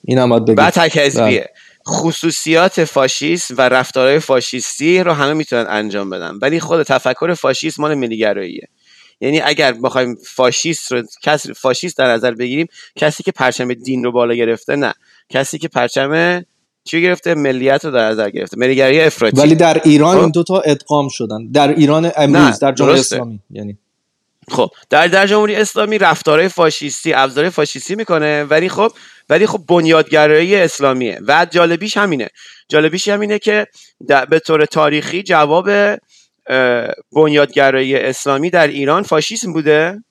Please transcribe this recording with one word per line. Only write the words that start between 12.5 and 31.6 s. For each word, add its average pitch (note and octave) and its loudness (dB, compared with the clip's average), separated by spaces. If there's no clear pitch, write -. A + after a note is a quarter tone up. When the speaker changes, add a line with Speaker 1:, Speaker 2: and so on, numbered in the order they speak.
Speaker 2:
کسی D3+ -2
که F#3 -4
پرچم B2+ -2
دین B2+ -6
رو B2 -2
بالا A#2+ 0
گرفته، A#2 -2
نه، C3+ -2
کسی C#3 -4
که E3 -10
پرچم D3+ -2
چی E3 -4
گرفته؟ F3 0
ملیت C3+ 0
رو D#3 -6
در A2+ 0
نظر G#2+ -2
گرفته، - -8
ملیگرایی C3 4
افراطی. C3 2
Speaker 1:
ولی D3+ 6
در D#3+ 4
ایران D#3 6
Speaker 2:
خب؟ - 6
Speaker 1:
این D#3+ 2
دوتا E3+ 0
ادغام D3 0
شدن، A2+ -8
در C#3+ 4
ایران D#3 2
امروز، D3+ 4
Speaker 2:
نه، C3 2
Speaker 1:
در C#3 0
جمهوری C#3 2
Speaker 2:
درسته. C3 -2
Speaker 1:
اسلامی، A#2 -8
یعنی G#2 -14
Speaker 2:
خب، - 0
در، D#3 4
در F#3+ 2
جمهوری G#3 2
اسلامی G#3+ -2
رفتارهای D#3+ 2
فاشیستی، D#3 -2
ابزارهای C3+ 0
فاشیستی D3+ -6
می‌کنه، D3+ -2
ولی D#3 0
خب، A3 -2
ولی F3 2
خب G3+ -4
بنیادگرایی D#3+ 4
اسلامیه C3+ 0
و D#3+ 4
جالبیش E3+ 0